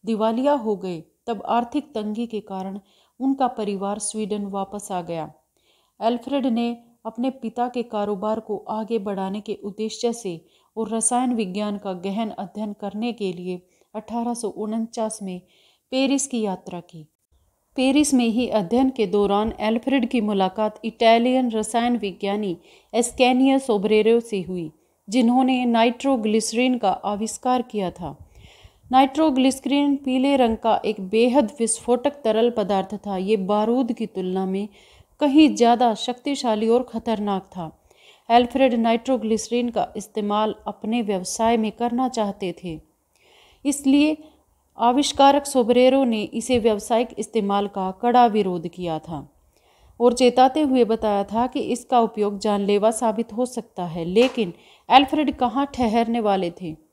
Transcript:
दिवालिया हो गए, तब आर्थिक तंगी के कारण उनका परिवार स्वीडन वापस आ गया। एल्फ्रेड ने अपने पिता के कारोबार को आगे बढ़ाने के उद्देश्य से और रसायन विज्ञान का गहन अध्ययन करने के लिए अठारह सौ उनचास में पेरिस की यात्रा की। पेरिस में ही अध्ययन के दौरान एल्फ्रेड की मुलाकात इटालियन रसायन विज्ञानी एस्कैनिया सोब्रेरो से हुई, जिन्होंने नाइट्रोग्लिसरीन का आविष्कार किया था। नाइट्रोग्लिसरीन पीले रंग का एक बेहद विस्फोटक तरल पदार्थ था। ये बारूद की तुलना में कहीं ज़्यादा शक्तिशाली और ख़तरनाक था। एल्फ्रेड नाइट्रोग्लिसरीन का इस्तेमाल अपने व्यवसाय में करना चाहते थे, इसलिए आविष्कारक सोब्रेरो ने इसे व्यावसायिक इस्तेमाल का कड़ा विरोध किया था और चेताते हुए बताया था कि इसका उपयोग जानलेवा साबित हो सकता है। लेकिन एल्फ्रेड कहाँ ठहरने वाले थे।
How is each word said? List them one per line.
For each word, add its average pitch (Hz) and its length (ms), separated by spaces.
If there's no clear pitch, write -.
दिवालिया 226 460
हो 220 240
गए, 175 260
तब 226 200
आर्थिक 240 380
तंगी 214 420
के 214 140
कारण 190 380
उनका 269 260
परिवार 208 520
स्वीडन 208 480
वापस 196 460
आ 180 100
गया। 165 300
एल्फ्रेड 240 440
ने 233 360
अपने 240 240
पिता 247 380
के 247 140
कारोबार 214 580
को 214 160
आगे 220 420
बढ़ाने 196 420
के 208 240
उद्देश्य 214 480
से 185 320
और 220 140
रसायन 247 440
विज्ञान 208 440
का 202 140
गहन 196 380
अध्ययन 208 420
करने 208 400
के 190 200
लिए 180 340
अठारह 233 400
सौ 233 140
उनचास 220 760
में 185 180
पेरिस 269 360
की 240 140
यात्रा 185 400
की। 160 280
पेरिस 269 380
में 247 120
ही 233 220
अध्ययन 233 420
के 226 160
दौरान 202 540
एल्फ्रेड 233 480
की 247 120
मुलाकात 208 640
इटालियन 233 680
रसायन 233 460
विज्ञानी 196 600
एस्कैनिया 254 640
सोब्रेरो 214 640
से 214 220
हुई, 170 300
जिन्होंने 254 560
नाइट्रोग्लिसरीन 233 1120
का 208 120
आविष्कार 220 720
किया 208 280
था। 160 400
नाइट्रोग्लिसरीन 277 1040
पीले 269 400
रंग 233 200
का 220 280
एक 208 160
बेहद 226 580
विस्फोटक 240 680
तरल 226 260
पदार्थ 202 440
था। 202 220
ये 190 200
बारूद 220 560
की 226 140
तुलना 190 400
में 196 220
कहीं 285 340
ज़्यादा 233 400
शक्तिशाली 240 760
और 240 140
ख़तरनाक 208 600
था। 170 400
एल्फ्रेड 240 440
नाइट्रोग्लिसरीन 233 920
का 226 280
इस्तेमाल 208 580
अपने 220 360
व्यवसाय 214 540
में 214 160
करना 240 360
चाहते 202 460
थे, 160 160
इसलिए 285 520
आविष्कारक 277 680
सोब्रेरो 254 580
ने 226 180
इसे 240 360
व्यावसायिक 220 500
इस्तेमाल 202 500
का 190 220
कड़ा 240 360
विरोध 190 420
किया 170 300
था 156 340
और 247 120
चेताते 254 480
हुए 262 240
बताया 214 400
था 220 220
कि 254 140
इसका 240 400
उपयोग 208 380
जानलेवा 202 520
साबित 226 420
हो 240 140
सकता 226 380
है। 165 200
लेकिन 220 480
एल्फ्रेड 285 460
कहाँ 254 300
ठहरने 233 540
वाले 190 320
थे। 160 140